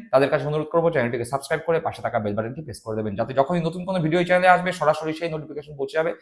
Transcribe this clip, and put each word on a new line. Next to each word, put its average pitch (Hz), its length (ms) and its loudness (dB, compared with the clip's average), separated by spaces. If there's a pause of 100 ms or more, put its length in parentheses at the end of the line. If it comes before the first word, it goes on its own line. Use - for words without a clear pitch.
(120)
তাদের 139 180 4
কাছে 143 180 0
অনুরোধ 151 200 -2
করবো 170 220 2
চ্যানেলটিকে 120 360 0
সাবস্ক্রাইব 147 400 -4
করে 165 140 2
পাশে 131 220 -6
থাকা 120 180 -2
বেল 104 160 0
বাটনটি 117 260 -4
প্রেস 120 200 -14
করে 110 140 -6
দেবেন, 107 200 -4
যাতে 127 180 -4
যখনই 160 280 2
নতুন 165 240 -4
কোনো 185 140 -2
ভিডিও 156 200 2
এই 175 60 2
চ্যানেলে 180 220 4
আসবে 180 240 6
সরাসরি 156 420 0
সেই 165 160 -6
নোটিফিকেশন 147 480 -10
পৌঁছে 135 200 -4
যাবে 160 240 0